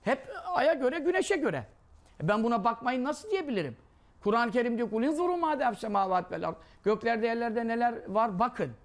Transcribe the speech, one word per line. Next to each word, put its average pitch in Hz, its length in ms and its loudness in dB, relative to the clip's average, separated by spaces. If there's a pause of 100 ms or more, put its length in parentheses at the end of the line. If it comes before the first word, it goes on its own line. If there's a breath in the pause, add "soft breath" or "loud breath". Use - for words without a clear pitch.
Hep 269 260 -2 (240)
aya 294 200 4
göre, 277 260 0
güneşe 370 360 0
göre. 190 280 -2 (600 soft breath)
E, 156 40 0
ben 214 160 2
buna 233 200 2
bakmayın 247 400 0
nasıl 302 260 -4
diyebilirim? 240 480 -2 (460 soft breath)
Kur'an-ı 233 280 2
Kerim 240 260 0
diyor, 233 120 -2
"Kul 226 140 0
inzuru 349 340 0
mâ 294 340 0
fis 202 80 -8
semâvâti 190 520 0
vel 165 160 -4
ard." 165 80 -4 (280 loud breath)
Göklerde, 214 420 2
yerlerde 233 420 0
neler 233 260 2 (140)
var 208 320 0
bakın. 220 320 0 (140)